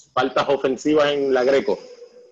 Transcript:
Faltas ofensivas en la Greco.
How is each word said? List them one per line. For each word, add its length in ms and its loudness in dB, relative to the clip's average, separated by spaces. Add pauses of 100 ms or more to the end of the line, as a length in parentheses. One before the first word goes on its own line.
(140)
Faltas 360 -2
ofensivas 640 0
en 200 -2
la 100 2
Greco. 360 0 (520)